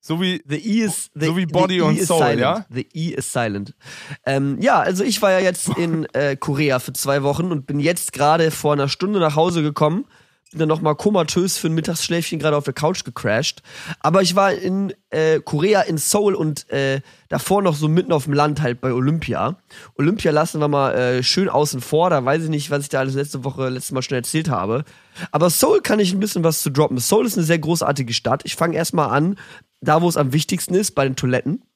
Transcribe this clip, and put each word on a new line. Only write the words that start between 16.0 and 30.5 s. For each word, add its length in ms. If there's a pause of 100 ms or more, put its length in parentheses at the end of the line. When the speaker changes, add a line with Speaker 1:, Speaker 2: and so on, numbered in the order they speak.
Speaker 2:
und, 340
äh, 320 (280)
davor 340
noch 100
so 140
mitten 240
auf 140
dem 80
Land 280
halt 180
bei 140
Olympia. 640 (380)
Olympia 360
lassen 300
wir 60
mal, 260
äh, 300
schön 260
außen 320
vor. 300
Da 120
weiß 200
ich 60
nicht, 200
was 140
ich 60
da 100
alles 160
letzte 280
Woche, 260
letztes 240
Mal 100
schon 140
erzählt 320
habe. 340 (480)
Aber 180
Seoul 320
kann 180
ich 140
ein 60
bisschen 240
was 180
zu 80
droppen. 300
Seoul 260
ist 120
eine 100
sehr 100
großartige 560
Stadt. 300
Ich 120
fang 180
erstmal 360
an, 300 (420)
da 220
wo 40
es 100
am 160
wichtigsten 420